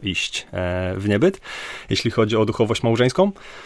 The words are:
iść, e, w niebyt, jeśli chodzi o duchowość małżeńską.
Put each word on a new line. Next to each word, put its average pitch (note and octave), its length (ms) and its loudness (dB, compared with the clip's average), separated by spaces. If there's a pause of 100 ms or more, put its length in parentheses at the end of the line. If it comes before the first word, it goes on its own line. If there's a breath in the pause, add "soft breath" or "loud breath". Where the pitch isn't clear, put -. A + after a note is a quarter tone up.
iść, - 480 -6
e, F#2 460 -2
w G2+ 120 -2
niebyt, C3+ 320 2 (480 loud breath)
jeśli - 220 0
chodzi A2 240 2
o A2 100 4
duchowość A2 380 0
małżeńską. B2+ 480 4 (340 loud breath)